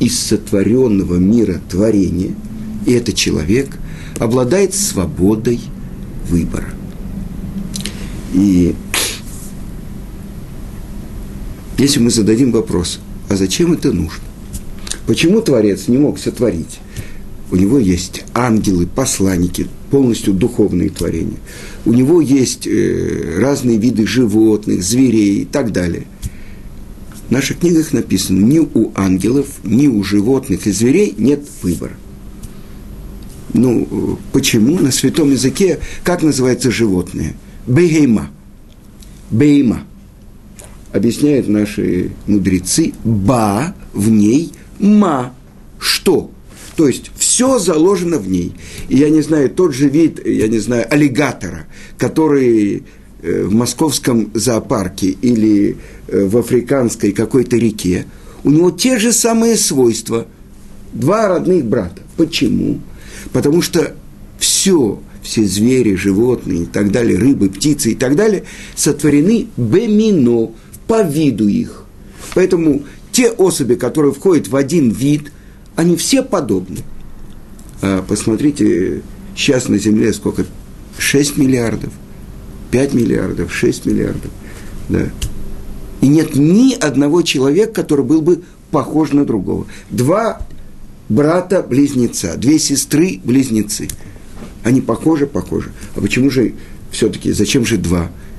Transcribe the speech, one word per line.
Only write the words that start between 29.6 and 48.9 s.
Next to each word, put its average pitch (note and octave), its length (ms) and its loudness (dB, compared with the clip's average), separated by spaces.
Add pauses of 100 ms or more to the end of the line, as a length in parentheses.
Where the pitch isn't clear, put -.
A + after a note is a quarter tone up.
ни C3+ 240 4
у A2 160 2
животных G2+ 640 0
и G#2 60 2
зверей C3 440 2
нет C#3 260 2 (200)
выбора. D#2+ 300 -4 (1600)
Ну, A#2+ 360 2
э, - 260 -4 (160)
почему? C3+ 460 4
На C#3+ 140 2
святом C#3+ 380 2
языке, C#3 480 2 (260)
как F3 180 0
называется B2+ 480 2
животное? F2+ 640 0 (320)
Бейма. C3+ 640 4 (1000)
Бейма. C3 540 4 (1080)
Объясняют A#2 560 2
наши G2 640 0 (160)
мудрецы, G2 680 2 (120)
ба, A2+ 720 0 (200)
в G#2 160 2
ней, A2 420 4 (260)
ма, F#3 540 4 (460)
что? - 520 0 (460)
То D#3 120 4
есть - 280 -4
все B3+ 420 2
заложено E3+ 600 2
в F#2+ 100 -6
ней. F2+ 240 -2 (380)